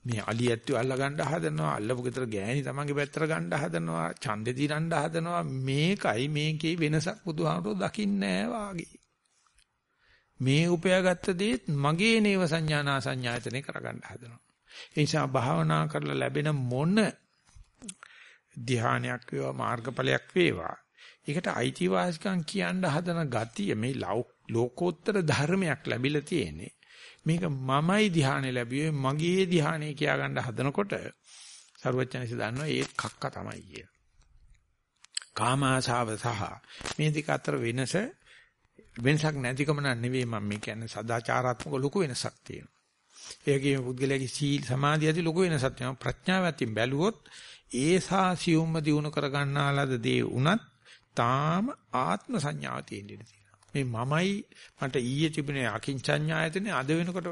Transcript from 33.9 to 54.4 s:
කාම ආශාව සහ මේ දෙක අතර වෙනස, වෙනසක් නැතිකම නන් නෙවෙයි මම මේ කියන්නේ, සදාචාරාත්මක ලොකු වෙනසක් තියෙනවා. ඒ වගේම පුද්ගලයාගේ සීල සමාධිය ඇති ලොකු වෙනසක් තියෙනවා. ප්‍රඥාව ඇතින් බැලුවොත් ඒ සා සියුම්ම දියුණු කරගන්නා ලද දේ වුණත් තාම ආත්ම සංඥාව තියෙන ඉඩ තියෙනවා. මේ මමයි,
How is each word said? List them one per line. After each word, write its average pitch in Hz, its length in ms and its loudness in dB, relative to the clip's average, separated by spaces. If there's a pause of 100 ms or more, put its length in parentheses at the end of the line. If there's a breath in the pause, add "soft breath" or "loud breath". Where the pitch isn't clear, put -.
කාම 127 300 0
ආශාව 127 520 2
සහ 107 280 -2 (500 loud breath)
මේ 151 200 0
දෙක 151 180 -4
අතර 143 280 0
වෙනස, 120 360 -2 (1040 loud breath)
වෙනසක් 151 400 2
නැතිකම 139 440 0
නන් 135 180 0
නෙවෙයි 123 280 0
මම 113 180 -2
මේ 104 160 -2
කියන්නේ, 113 300 -8
සදාචාරාත්මක 123 840 -2
ලොකු 135 240 0
වෙනසක් 151 400 -2
තියෙනවා. - 380 -16 (640 loud breath)
ඒ 143 140 4
වගේම 139 280 2
පුද්ගලයාගේ 131 460 0
සීල 143 340 0
සමාධිය 147 440 2
ඇති 156 140 2
ලොකු 165 200 0
වෙනසක් 147 320 2
තියෙනවා. 131 280 -6
ප්‍රඥාව 185 420 0
ඇතින් 139 300 0
බැලුවොත් 135 440 2 (540 loud breath)
ඒ 147 280 4
සා 190 340 2
සියුම්ම 160 440 2
දියුණු 151 340 2
කරගන්නා 143 600 0
ලද 139 280 2
දේ 123 240 2
වුණත් 135 400 2 (480 loud breath)
තාම 147 540 2 (300)
ආත්ම 180 400 0
සංඥාව 143 480 -4
තියෙන 101 240 -10
ඉඩ 101 160 -14
තියෙනවා. - 340 -20 (100)
මේ 139 180 -2
මමයි, 135 460 0 (440 loud breath)